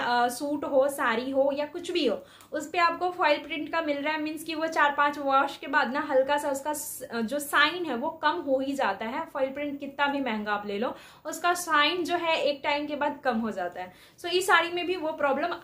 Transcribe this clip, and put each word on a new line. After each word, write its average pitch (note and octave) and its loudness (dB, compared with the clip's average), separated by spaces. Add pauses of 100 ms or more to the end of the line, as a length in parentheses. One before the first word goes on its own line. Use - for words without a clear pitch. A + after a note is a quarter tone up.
अ, A#3+ 4
सूट C#4+ -4
हो, C4+ 4
साड़ी C4 0
हो C4+ 4
या D4 -2
कुछ E4+ -10
भी E4 2
हो, G3+ 0 (280)
उस D4+ -6
पे F4+ -2
आपको E4+ 2
foil D4+ 2
print D4+ -8
का E4 0
मिल D4 0
रहा D4 -2
है, D#4 -4
means D#4 -6
कि E4 -6
वो D#4+ -2
चार D4+ 4
पांच D4 2
वॉश C#4 2
के D#4+ -12
बाद C4+ 2
ना C#4+ 0
हल्का D4 2
सा D4 -2
उसका C#4 -4
स-, - -8
जो A#3 -2
sign D#4 2
है C4+ -2
वो C4+ -4
कम D#4+ 0
हो C#4+ 0
ही C#4 -2
जाता A3 0
है। C#4+ -6
foil C4+ -4
print C#4+ -6
कितना C#4 -2
भी C#4 -2
महंगा G#3+ -4
आप G#3 -4
ले G3+ -4
लो, C4 -2 (300)
उसका D#4+ 0
sign E4 2
जो E4+ 0
है E4 0
एक C#4+ 0
time D4 0
के D4 -4
बाद C#4+ -2
कम B3+ 2
हो A3+ -2
जाता F3+ -6
है। F#3 -12 (260)
So - -12
इस F4+ 2
साड़ी E4+ 6
में F4 -2
भी F4+ 0
वो D#4 -4
problem D4 0 (140)